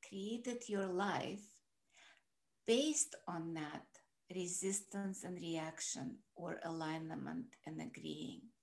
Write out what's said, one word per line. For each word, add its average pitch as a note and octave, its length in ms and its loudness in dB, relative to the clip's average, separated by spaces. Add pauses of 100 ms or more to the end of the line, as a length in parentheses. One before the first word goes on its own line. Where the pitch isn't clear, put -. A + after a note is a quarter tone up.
created A#3 580 -2
your G3 200 2
life F#3 580 2 (1200)
based C#4+ 480 6 (140)
on E3 240 -2
that D#3 340 -4 (480)
resistance F#3+ 920 0
and F3+ 140 -4
reaction E3 840 -2 (120)
or E3+ 300 -2
alignment D#3+ 920 -2 (100)
and D#3 160 -4
agreeing? - 580 -6 (220)